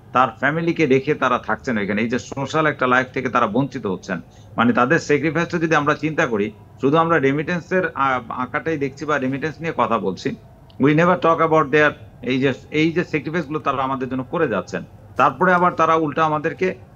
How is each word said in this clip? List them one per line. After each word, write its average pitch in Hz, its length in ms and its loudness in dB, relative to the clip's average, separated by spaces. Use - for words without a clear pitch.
তার 127 160 4
ফ্যামিলিকে 165 480 0
রেখে 131 280 2
তারা 123 240 0
থাকছেন 110 400 -4
এখানে, 104 240 -2
এই 117 80 -2
যে 123 80 -2
সোশ্যাল 139 480 -4
একটা 135 200 0
লাইফ 127 280 2
থেকে 131 140 -4
তারা 120 180 2
বঞ্চিত 120 400 -2
হচ্ছেন। 90 340 -6
মানে, 233 160 4
তাদের 135 260 4
স্যাক্রিফাইসটা 156 600 -2
যদি 160 160 0
আমরা 147 200 2
চিন্তা 151 320 -2
করি, 107 260 -2
শুধু 143 160 2
আমরা 165 220 2
রেমিটেন্সের, 160 760 -2
আহ, 131 380 -2
আঁকাটাই 147 460 -4
দেখছি 139 260 -6
বা 147 140 0
রেমিটেন্স 139 420 -4
নিয়ে 160 160 -6
কথা 113 220 0
বলছি, 92 380 -4
we 135 80 6
never 170 320 4
talk 165 200 2
about 156 300 4
their, 151 200 4
এই 131 180 -2
যে, 135 120 2
এই 156 220 0
যে 165 120 -2
স্যাক্রিফাইসগুলো 156 540 -4
তারা 135 240 -2
আমাদের 131 260 -4
জন্য 131 160 -6
করে 143 240 -2
যাচ্ছেন। 90 360 -4
তারপরে 147 380 2
আবার 175 180 2
তারা 160 220 2
উল্টা 160 300 0
আমাদেরকে 156 500 -2